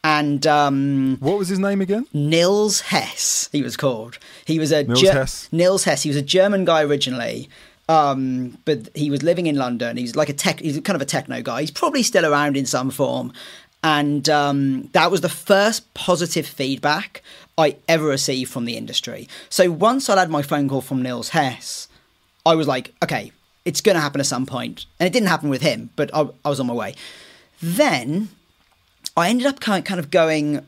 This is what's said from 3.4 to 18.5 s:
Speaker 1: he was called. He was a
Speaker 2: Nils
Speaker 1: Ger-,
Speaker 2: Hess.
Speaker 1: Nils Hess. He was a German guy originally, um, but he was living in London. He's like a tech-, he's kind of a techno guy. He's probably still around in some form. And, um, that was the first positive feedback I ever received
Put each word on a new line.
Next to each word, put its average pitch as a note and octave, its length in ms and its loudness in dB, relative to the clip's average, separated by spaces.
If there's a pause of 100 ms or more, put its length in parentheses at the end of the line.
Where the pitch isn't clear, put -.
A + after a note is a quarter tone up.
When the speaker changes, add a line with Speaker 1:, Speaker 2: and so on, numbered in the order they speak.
Speaker 1:
he D3 100 0
was A#2+ 140 -6
called. A#2+ 420 -4 (280)
He D#3+ 120 0
was D#3 140 0
a D3 120 4
Speaker 2:
Nils B2 180 2
Speaker 1:
Ger-, F#3+ 100 8
Speaker 2:
Hess. - 400 -2
Speaker 1:
Nils F3+ 320 2
Hess. D3 200 0
He D#3 60 -2
was C#3 80 0
a C#3+ 40 0
German F#3 420 2
guy E3 200 4
originally, B2+ 680 -2 (400)
um, C3 760 2
but C#3 300 -2
he D3 140 -2
was C#3 140 -2
living E3+ 240 2
in D3 100 0
London. A#2+ 400 -2
He's A#2+ 180 -6
like D3+ 140 0
a C#3+ 40 -4
tech-, D3 280 -2
he's D3+ 200 -2
kind - 140 -2
of C3+ 60 -2
a C3+ 40 -4
techno B2+ 360 -6
guy. A#2+ 200 -4
He's D3+ 100 -6
probably C#4 320 0
still F3 220 4
around D3 300 2
in C3+ 100 0
some C3 260 -2
form. B2 420 -2 (500)
And, D3 460 0
um, C#3 540 2 (100)
that E3+ 180 4
was F#3 100 0
the F3+ 80 -2
first G3+ 640 0
positive E3+ 540 -2
feedback D3 720 -4 (360)
I D#3 180 4 (140)
ever D#3+ 160 4
received C3+ 460 -2